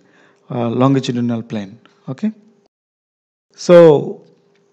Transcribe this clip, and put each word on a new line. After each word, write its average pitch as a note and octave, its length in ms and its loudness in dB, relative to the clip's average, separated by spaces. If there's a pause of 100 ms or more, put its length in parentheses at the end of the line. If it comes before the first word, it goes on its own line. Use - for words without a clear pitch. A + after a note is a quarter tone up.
(500)
uh, A#2 200 -8
longitudinal A#2+ 760 -4
plane. G#2 360 -14 (300)
Okay, G#3+ 220 -10 (1200)
so, E3 680 4 (500)